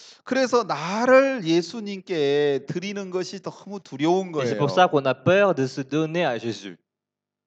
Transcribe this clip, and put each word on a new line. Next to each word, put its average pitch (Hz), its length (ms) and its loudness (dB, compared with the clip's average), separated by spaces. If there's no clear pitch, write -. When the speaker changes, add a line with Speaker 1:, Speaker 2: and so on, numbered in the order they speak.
Speaker 1:
그래서 254 400 0
나를 226 800 2
예수님께 165 1200 0
드리는 190 440 -8
것이 185 320 -6
너무 196 360 -14
두려운 175 560 0
Speaker 2:
Et 139 140 -2
c'est 113 80 -2
Speaker 1:
거예요. - 20 -6
Speaker 2:
pour 143 120 0
ça 180 180 6
qu'on 139 180 2
a 131 80 2
peur 190 400 4
de 135 140 0
se 139 140 -8
donner 160 420 -2
à 123 140 -2
Jésus. 101 400 -8